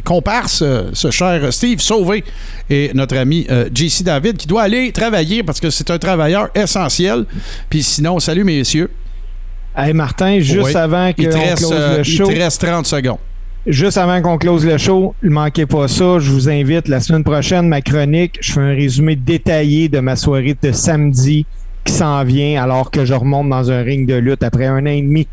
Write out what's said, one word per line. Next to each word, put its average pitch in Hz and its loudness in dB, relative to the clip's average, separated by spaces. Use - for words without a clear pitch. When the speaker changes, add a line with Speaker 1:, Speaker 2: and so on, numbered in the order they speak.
Speaker 1:
comparses, 180 -2
euh, 123 0
ce - -2
cher 160 0
Steve 233 0
Sauvé 208 0
et 143 0
notre 131 0
ami, 139 0
euh, 123 2
J 147 0
C - -2
David, 175 0
qui - -10
doit 208 0
aller 233 0
travailler 214 0
parce 151 -4
que 165 -2
c'est 151 -4
un 170 0
travailleur 175 0
essentiel. 196 0
Puis 151 0
sinon, 160 0
salut, 165 0
messieurs. 151 0
Speaker 2:
Hey, 143 0
Martin, 175 0
juste 156 2
Speaker 1:
Oui. 151 0
Speaker 2:
avant 175 2
Speaker 1:
Il 160 2
te 160 2
Speaker 2:
qu'on 160 2
Speaker 1:
reste, 160 0
Speaker 2:
close 165 0
Speaker 1:
euh, 151 2
Speaker 2:
le - 0
Speaker 1:
il 139 0
Speaker 2:
show. 165 2
Speaker 1:
te 165 2
reste 170 0
trente 170 0
secondes. 127 -2
Speaker 2:
Juste 180 2
avant 180 2
qu'on 170 2
close 165 2
le 160 4
show, 190 2
ne 185 4
manquez 151 2
pas 143 0
ça. 180 4
Je 139 2
vous 135 4
invite 147 2
la 131 2
semaine 160 2
prochaine, 170 2
ma 147 2
chronique. 147 0
Je - -6
fais 143 2
un 139 2
résumé 143 2
détaillé 156 2
de 143 2
ma 127 0
soirée 135 0
de 139 2
samedi 147 2
qui - -2
s'en 147 0
vient 143 0
alors 127 0
que 143 0
je 127 0
remonte 139 0
dans 131 0
un 123 0
ring 131 -2
de 131 2
lutte 123 0
après 120 0
un 135 0
an 147 -2
et 147 0
demi. 147 2